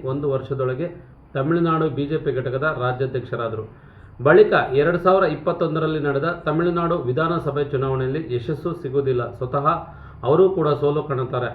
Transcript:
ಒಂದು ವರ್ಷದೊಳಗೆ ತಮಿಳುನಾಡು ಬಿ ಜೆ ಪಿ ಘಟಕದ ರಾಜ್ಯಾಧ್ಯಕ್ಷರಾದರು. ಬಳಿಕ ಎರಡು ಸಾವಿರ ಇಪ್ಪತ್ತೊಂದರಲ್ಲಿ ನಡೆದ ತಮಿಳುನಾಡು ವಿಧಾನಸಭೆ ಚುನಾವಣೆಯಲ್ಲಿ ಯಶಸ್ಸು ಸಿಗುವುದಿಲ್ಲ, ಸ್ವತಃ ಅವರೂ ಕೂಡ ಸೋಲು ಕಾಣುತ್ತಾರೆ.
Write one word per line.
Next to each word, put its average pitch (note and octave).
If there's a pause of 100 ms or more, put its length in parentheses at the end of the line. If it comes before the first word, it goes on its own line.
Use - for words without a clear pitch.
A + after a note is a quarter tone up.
ಒಂದು C#3
ವರ್ಷದೊಳಗೆ C3 (480)
ತಮಿಳುನಾಡು D#3+
ಬಿ C#3
ಜೆ D#3
ಪಿ D3+
ಘಟಕದ C3
ರಾಜ್ಯಾಧ್ಯಕ್ಷರಾದರು. A#2+ (580)
ಬಳಿಕ E3+ (220)
ಎರಡು D#3+
ಸಾವಿರ F#3
ಇಪ್ಪತ್ತೊಂದರಲ್ಲಿ D#3
ನಡೆದ D3
ತಮಿಳುನಾಡು E3+
ವಿಧಾನಸಭೆ D3
ಚುನಾವಣೆಯಲ್ಲಿ C3+
ಯಶಸ್ಸು D#3
ಸಿಗುವುದಿಲ್ಲ, C3
ಸ್ವತಃ C#3 (540)
ಅವರೂ E3+
ಕೂಡ D#3+
ಸೋಲು C#3+
ಕಾಣುತ್ತಾರೆ. B2+